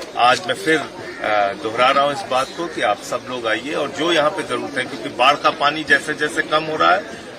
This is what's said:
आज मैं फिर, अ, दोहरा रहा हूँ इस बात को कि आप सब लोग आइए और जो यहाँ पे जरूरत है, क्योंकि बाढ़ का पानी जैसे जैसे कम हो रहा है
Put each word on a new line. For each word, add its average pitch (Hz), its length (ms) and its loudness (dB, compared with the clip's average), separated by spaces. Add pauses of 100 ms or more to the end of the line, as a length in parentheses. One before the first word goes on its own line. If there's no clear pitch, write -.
(160)
आज 120 300 6
मैं 131 80 0
फिर, 156 240 2
अ, - 120 -4 (720)
दोहरा 117 280 4
रहा 139 140 4
हूँ 143 80 2
इस 135 180 -6
बात 131 260 2
को 170 100 -4
कि 160 160 -4
आप 104 200 2
सब 127 260 -4
लोग 127 180 -4
आइए 113 280 0
और 156 140 0
जो 165 240 0
यहाँ 151 180 4
पे 151 120 -4
जरूरत 127 360 -4
है, 127 60 -2
क्योंकि 139 240 -8
बाढ़ 135 280 -2
का 156 140 0
पानी 147 340 -2
जैसे 143 300 0
जैसे 151 280 -2
कम 151 220 0
हो 156 120 -4
रहा 165 180 4
है - 300 -6 (140)